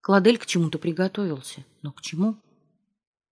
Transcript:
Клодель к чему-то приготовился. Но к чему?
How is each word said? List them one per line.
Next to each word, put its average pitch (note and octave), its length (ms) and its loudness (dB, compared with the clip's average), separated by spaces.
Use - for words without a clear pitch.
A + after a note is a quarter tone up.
Клодель G3 360 6
к - 80 -14
чему-то E3 320 0
приготовился. E3+ 880 -4
Но D3 100 -8
к - 100 -20
чему? G3+ 340 -2